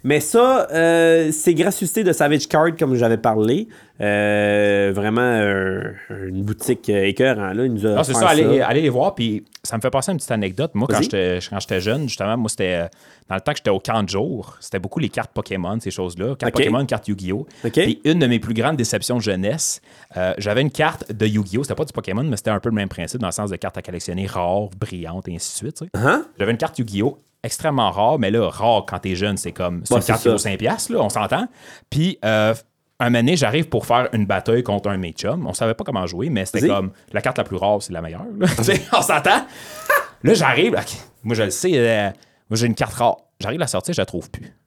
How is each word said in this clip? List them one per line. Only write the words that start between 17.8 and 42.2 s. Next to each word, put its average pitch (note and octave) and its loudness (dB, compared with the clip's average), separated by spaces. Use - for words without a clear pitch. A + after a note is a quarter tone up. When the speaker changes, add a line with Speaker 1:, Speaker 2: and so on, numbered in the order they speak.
Speaker 2:
une E3 4
de C3+ 4
mes A#2 2
plus A2+ -4
grandes C3 0
déceptions A#2 -2
de A2+ -2
jeunesse, G2+ -2
euh, F#2 0
j'avais G#2 0
une D3 0
carte D#3 -2
de G#2+ 0
Yu-Gi-Oh! G#2+ 0
C'était - -4
pas D3+ -2
du - -18
Pokémon, A2 -4
mais B2+ -2
c'était - -2
un G2+ 0
peu A#2+ -2
le A2 0
même G2+ -2
principe F2 -8
dans G2+ -2
le E2+ -4
sens G#2 -4
de F#2 -4
cartes - -8
à F2+ -8
collectionner F#2 -6
rares, F#2 -2
brillantes, F2+ -8
et F2 -8
ainsi - -10
de - -8
suite, D#3 -10
tu D#3+ -10
sais. F#3 -16
Speaker 1:
Hein ? E3 2
Speaker 2:
J'avais G#2 0
une A#2 0
carte D#3+ -4
Yu-Gi-Oh! A2 -2
extrêmement B2 0
rare, A2+ 2
mais G2+ 2
là, A2 2
rare G#2+ 2
quand F2+ -6
t'es F#2 -4
jeune, G2+ -2
c'est E2+ -8
comme, F2 -4
c'est - 0
Speaker 1:
Ouais, A#2+ 4
Speaker 2:
une A2 4
Speaker 1:
c'est - -2
Speaker 2:
carte A2 0
qui A#2+ 4
Speaker 1:
ça. - 6
Speaker 2:
vaut G#2 2
cinq G2 -2
piastres, D#3+ -2
là, A3 0
on G#2 0
s'entend. A#2+ 0
Puis, E3 0
euh, A2 4
un A#2+ 2
moment A#2+ 4
donné, C#3 4
j'arrive C3+ 0
pour - -2
faire B2 2
une G#2+ 0
bataille A2 0
contre G2+ -2
un G2+ -2
de F#2 -4
mes E2+ -6
chums. D3 -4
On - -6
savait A2+ -2
pas - -6
comment F#2 -4
jouer, F2+ -4
mais G2 -2
c'était G2+ -2
Speaker 1:
Vas-y. - 4
Speaker 2:
comme, G2 0
la G2+ -2
carte B2+ -2
la A#2+ 0
plus F#2+ -6
rare, G2+ 0
c'est - -12
la E2 -6
meilleure, E2 -10
là. F#3 2
<laughs> - -2
Tu A2+ -2
sais, F#3+ 2
on G#3+ 4
s'entend ? F#3 2
Là, C#3+ 6
j'arrive, C3+ 4
ok, - -4
moi, A2+ 0
je A2 0
le G2 0
sais, F#3 -2
euh, A2+ 2